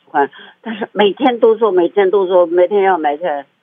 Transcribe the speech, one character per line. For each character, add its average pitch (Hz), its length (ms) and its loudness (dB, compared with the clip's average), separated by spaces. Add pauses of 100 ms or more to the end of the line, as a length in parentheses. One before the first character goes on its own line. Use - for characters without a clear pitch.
欢， 139 240 -2 (320)
但 226 140 -10
是 208 180 -10
每 202 180 2
天 240 280 -2
都 226 160 4
做， 214 160 0
每 175 180 2
天 196 200 0
都 196 160 0
做， 180 200 2
每 175 240 0
天 202 140 0
要 190 140 2
买 147 200 -4
菜， 147 280 -6 (180)